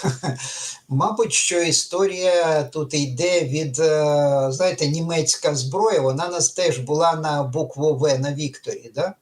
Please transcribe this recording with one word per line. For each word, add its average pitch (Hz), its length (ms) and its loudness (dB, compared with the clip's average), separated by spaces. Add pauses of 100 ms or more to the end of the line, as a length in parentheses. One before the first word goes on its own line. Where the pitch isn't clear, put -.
(280)
<laughs> - 600 -10
мабуть, 190 440 0
що 175 300 0
історія 175 1000 2
тут 147 320 -6
йде 156 500 2
від, 143 340 -2
е, 147 720 4
знаєте, 160 380 0
німецька 160 640 0
зброя, 147 460 0
вона 135 280 0
нас 170 220 0
теж 170 280 0
була 139 360 0
на 151 280 -2
букву 139 540 -2
«В» 135 220 2
на 143 160 -4
Вікторі, 123 600 -8
да? 175 260 -4